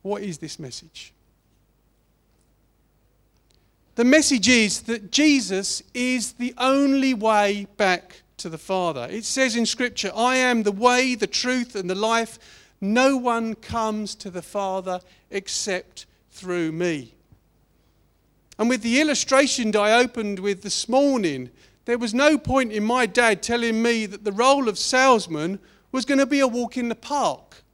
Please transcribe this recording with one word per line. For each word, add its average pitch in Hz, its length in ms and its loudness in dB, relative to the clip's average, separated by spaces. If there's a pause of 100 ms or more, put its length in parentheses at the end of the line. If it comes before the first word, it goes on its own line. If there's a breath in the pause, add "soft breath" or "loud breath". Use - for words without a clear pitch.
What 202 200 -6
is 180 160 -10
this 156 200 -14
message? - 540 -18 (2750)
The 233 80 2
message 254 440 4
is 226 340 2
that 226 280 -8
Jesus 226 720 0 (120)
is 247 400 -4
the 247 240 -6
only 269 540 2
way 208 540 2 (100)
back 185 460 0 (160)
to 180 100 -10
the 160 100 -10
Father. 170 520 -2
It 220 160 -8
says 262 280 0
in 233 120 0
Scripture, 233 500 -4
"I 247 200 2
am 247 260 2
the 208 100 0
way, 247 420 2
the 208 120 -2
truth, 247 500 -4
and 185 140 -6
the 185 40 -2
life. 220 440 -2 (420 soft breath)
No 254 360 2
one 233 380 -2
comes 220 640 -6
to 202 140 -14
the 175 100 -10
Father 190 640 -6 (280 soft breath)
except - 760 -8 (240)
through 175 420 -4
me." 160 420 -4 (1400)
And 220 100 0
with 247 120 0
the 233 200 2
illustration 262 720 2
that 208 80 2
I 214 120 4
opened 226 480 0
with 196 220 -4
this - 260 -6
morning, 226 600 0 (340 soft breath)
there 240 140 -2
was 226 160 -4
no 294 240 4
point 254 340 0
in 214 100 -4
my 240 220 2
dad 226 380 2
telling 233 400 0
me 233 240 0
that 202 180 -16
the 208 80 -4
role 262 360 4
of 196 100 -4
salesman 196 840 2 (320 soft breath)
was 262 140 -4
gonna 277 180 2
be 277 160 0
a 262 80 4
walk 240 300 -4
in 240 100 -2
the 226 60 -4
park. 226 680 -4 (120)